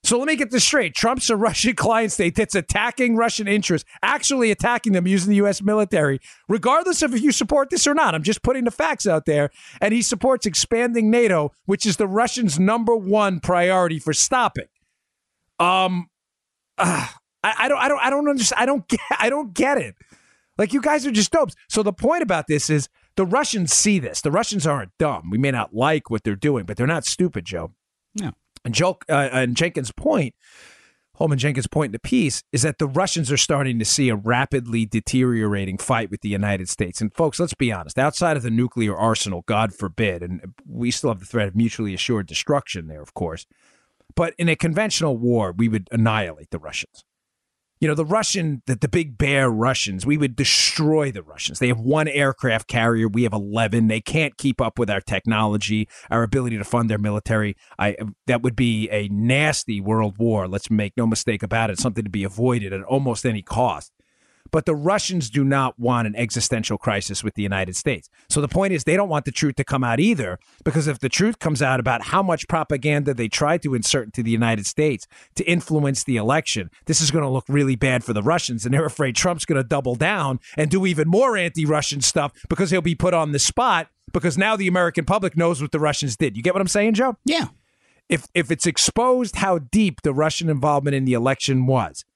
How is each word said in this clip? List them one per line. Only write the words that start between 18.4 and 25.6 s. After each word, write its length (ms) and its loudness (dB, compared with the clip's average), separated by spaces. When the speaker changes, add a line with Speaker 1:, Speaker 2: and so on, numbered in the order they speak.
Speaker 1:
I 40 4
don't 220 -2
get, 120 0
I 100 2
don't 240 -4
get 240 2
it. 180 -4
Like, 160 0
you 80 2
guys 260 2
are 40 -2
just 200 2
dopes. 240 2
So 120 0
the 120 0
point 280 0
about 260 -2
this 220 0
is 180 0
the 100 2
Russians 480 0
see 260 4
this. 220 -6
The 100 0
Russians 360 0
aren't 320 -2
dumb. 320 -2
We 60 0
may 140 2
not 220 -4